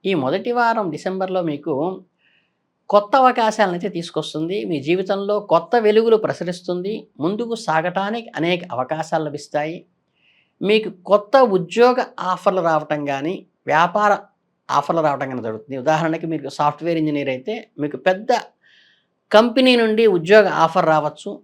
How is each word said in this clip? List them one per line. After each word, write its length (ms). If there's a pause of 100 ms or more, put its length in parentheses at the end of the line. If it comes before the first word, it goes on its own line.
ఈ 100
మొదటి 360
వారం 380
డిసెంబర్లో 540
మీకు 300 (1160)
కొత్త 260
అవకాశాలను 600
అయితే 120
తీసుకొస్తుంది. 760
మీ 160
జీవితంలో 540 (100)
కొత్త 300
వెలుగులు 420
ప్రసరిస్తుంది. 760 (260)
ముందుకు 360
సాగటానికి 800
అనేక 260 (100)
అవకాశాలు 540
లభిస్తాయి. 520 (840)
మీకు 280 (140)
కొత్త 340 (120)
ఉద్యోగ 480 (260)
ఆఫర్లు 380
రావటం 440
కానీ, 300 (300)
వ్యాపార 460 (580)
ఆఫర్లు 320
రావటం 280
కానీ 140
జరుగుతుంది. 340
ఉదాహరణకి, 500
మీరు 240
సాఫ్ట్‌వేర్ 480
ఇంజనీర్ 340
అయితే 200 (240)
మీకు 200
పెద్ద 340 (1000)
కంపెనీ 440
నుండి 320
ఉద్యోగ 380 (140)
ఆఫర్ 280
రావచ్చు. 440 (120)